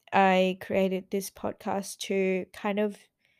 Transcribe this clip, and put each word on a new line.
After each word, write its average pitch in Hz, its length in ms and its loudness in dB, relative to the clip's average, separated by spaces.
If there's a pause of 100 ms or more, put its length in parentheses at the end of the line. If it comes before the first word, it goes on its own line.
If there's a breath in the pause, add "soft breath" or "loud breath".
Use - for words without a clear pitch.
(120)
I 185 480 4
created 190 500 0
this 196 200 -4
podcast - 680 -6
to 190 540 0
kind 208 260 -4
of 208 180 0 (420)